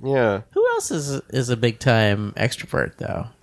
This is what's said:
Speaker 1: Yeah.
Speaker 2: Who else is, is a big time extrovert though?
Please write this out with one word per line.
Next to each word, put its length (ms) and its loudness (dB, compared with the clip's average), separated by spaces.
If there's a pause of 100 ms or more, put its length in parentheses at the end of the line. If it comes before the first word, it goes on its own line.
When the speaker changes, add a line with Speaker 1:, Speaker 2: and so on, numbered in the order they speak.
Speaker 1:
Yeah. 380 2 (100)
Speaker 2:
Who 180 2
else 220 -2
is, 180 -4 (200)
is 200 -2
a 80 0
big 220 -2
time 580 2
extrovert 600 -2
though? 300 -6 (160)